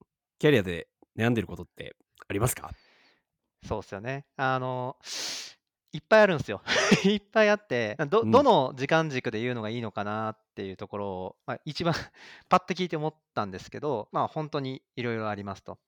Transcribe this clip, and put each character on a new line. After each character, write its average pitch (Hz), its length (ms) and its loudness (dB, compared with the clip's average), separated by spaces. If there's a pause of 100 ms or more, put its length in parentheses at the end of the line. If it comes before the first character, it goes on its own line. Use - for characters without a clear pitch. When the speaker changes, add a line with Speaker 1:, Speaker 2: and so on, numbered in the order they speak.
(380)
Speaker 1:
キ 151 100 4
ャ - 20 8
リ 139 80 6
ア 101 40 4
で 87 260 -6 (280)
悩 113 140 2
ん 127 40 2
で 110 60 0
る 90 60 -2
こ - 100 -12
と 87 80 -12
っ - 20 -16
て - 300 -16 (300)
あ - 60 -8
り 101 80 -2
ま 120 80 2
す - 80 -4
か？ - 160 -12 (920)
Speaker 2:
そ 117 100 -6
う - 40 -4
っ - 20 -8
す - 120 -16
よ 98 60 -10
ね。 135 260 -10 (100)
あ 131 220 0
の、 127 380 -6 (960)
い 165 60 -6
っ - 100 -10
ぱ 214 100 8
い 214 40 10
あ 214 40 8
る 185 80 4
ん 139 60 0
す - 100 -6
よ。 101 140 -6
<laughs> - 400 2
い 202 120 4
っ 202 140 -6
ぱ 220 140 4
い 208 60 6
あ 208 40 4
っ 208 120 -4
て、 113 300 -2 (120)
ど、 202 140 4
Speaker 1:
う 113 40 -2
ん。 107 40 0
Speaker 2:
ど 247 120 8
の 175 320 4
時 135 140 -4
間 160 200 2
軸 127 220 -4
で 110 100 -4
言 123 120 -2
う - 20 -6
の 120 80 -6
が 107 80 -4
い 117 80 -6
い 120 40 -6
の 110 100 -6
か 110 100 -4
な 107 300 -4
っ - 60 -20 (180)
て 104 100 -8
い 95 60 -8
う 92 40 -14
と 101 120 -12
こ 104 100 -8
ろ 101 120 -4
を、 92 260 -8 (100)
ま 127 80 -8
あ、 - 100 -10
一 156 200 -6
番 165 100 2
<laughs> - 540 -12
パ 180 80 6
ッ - 80 0
て 185 100 -4
聞 180 120 -2
い - 20 -2
て 165 80 -4
思 151 120 -2
っ 156 60 -4 (200)
た 113 100 -2
ん 98 60 -6
で 92 80 -8
す - 120 -16
け 123 100 -12
ど、 123 300 -2
ま 151 120 0
あ、 113 60 0
本 151 220 -6
当 147 100 -4
に 131 220 -6 (140)
い 123 60 -6
ろ 117 120 -2
い - 20 -4
ろ 110 120 -4
あ 104 60 -4
り 101 100 -8
ま 98 100 -8
す - 80 -18
と。 95 260 -16